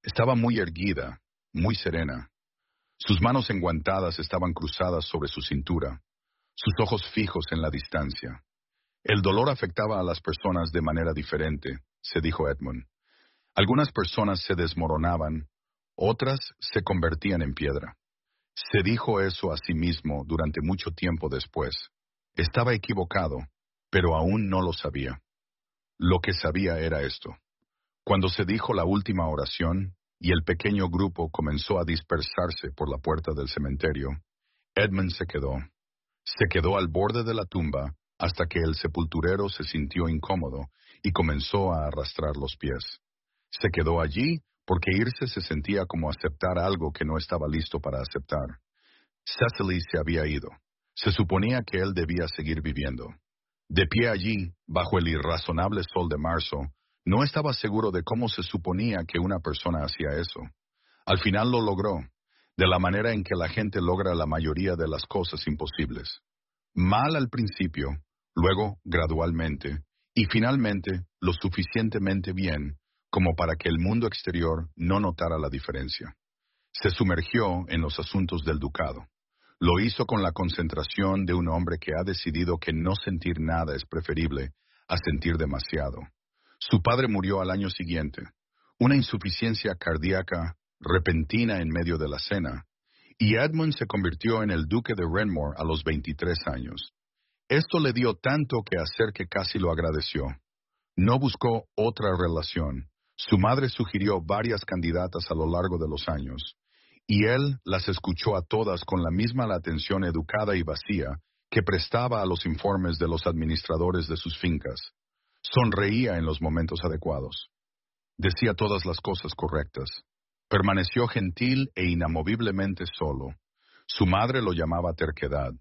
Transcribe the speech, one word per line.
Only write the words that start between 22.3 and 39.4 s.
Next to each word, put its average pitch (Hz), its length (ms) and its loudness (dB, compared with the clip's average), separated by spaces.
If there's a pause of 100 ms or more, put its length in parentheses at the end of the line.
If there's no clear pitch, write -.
Estaba 120 400 2
equivocado, 90 640 -2 (520)
pero 87 260 4
aún 95 320 2
no 95 120 0
lo 87 120 0
sabía. 69 480 -6 (800)
Lo 90 200 4
que 95 140 0
sabía 85 480 0
era 80 220 0
esto. - 340 -8 (680)
Cuando 98 240 2
se 92 160 0
dijo 101 300 0
la 87 100 2
última 92 440 2
oración 82 680 -2 (240)
y 87 140 2
el 85 100 4
pequeño 95 460 2
grupo 85 420 0
comenzó 76 480 0
a 87 60 2
dispersarse 80 880 -2
por 76 160 -2
la 69 80 -2
puerta 80 340 0
del 69 160 -2
cementerio, 69 600 -2 (640)
Edmund 95 380 2
se 87 140 -4
quedó. 69 280 -2 (680)
Se - 260 0
quedó 90 260 4
al 95 120 2
borde 104 340 2
de 110 120 -2
la 107 100 -2
tumba 73 500 -2 (240)
hasta 85 280 0
que 85 120 -2
el 80 160 2
sepulturero 85 760 0